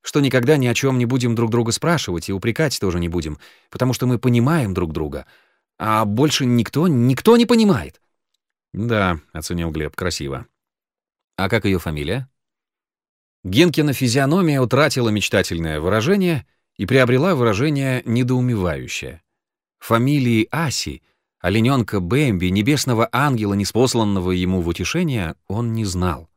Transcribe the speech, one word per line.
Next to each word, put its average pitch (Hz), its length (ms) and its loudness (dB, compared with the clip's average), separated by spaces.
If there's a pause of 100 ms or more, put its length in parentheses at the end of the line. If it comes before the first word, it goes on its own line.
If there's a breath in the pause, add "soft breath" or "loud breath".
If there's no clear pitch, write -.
что - 180 -2
никогда 131 360 4
ни 131 100 2
о 120 80 0
чем 135 240 0
не 123 80 0
будем 120 280 0
друг 113 160 0
друга 117 220 0
спрашивать, 127 560 -2
и 98 40 -4
упрекать 117 480 -2
тоже 90 180 -2
не 85 100 -2
будем, 78 300 -6 (320 soft breath)
потому 127 220 -2
что 123 140 -2
мы 123 120 0
понимаем 120 560 2
друг 87 180 -4
друга. 73 340 -8 (520 soft breath)
А 110 260 0
больше 127 420 0
никто, 123 420 0
никто 131 480 4
не 233 100 4
понимает. 202 540 2 (720)
"Да", 98 480 0 (120)
оценил 85 380 -6
Глеб, 76 260 -6
"красиво. 69 500 -6 (880)
А 95 120 0
как 110 160 2
ее 98 140 2
фамилия?" 85 500 -6 (1160)
Генкина 147 480 2
физиономия 139 680 2
утратила 127 480 2
мечтательное 87 720 -2
выражение 139 680 0 (300)
и 98 100 -4
приобрела 131 480 2
выражение 131 680 0
недоумевающее. 113 1160 -2 (560)
Фамилии 120 720 2
Аси, 131 520 -4 (380)
олененка 110 600 0
Бэмби, 95 460 0
небесного 110 680 0
ангела, 117 420 0
ниспосланного 101 800 0
ему 90 280 0
в 85 80 -2
утешение, 98 680 -4 (100)
он 113 260 -4
не 113 120 -4
знал. 90 520 -4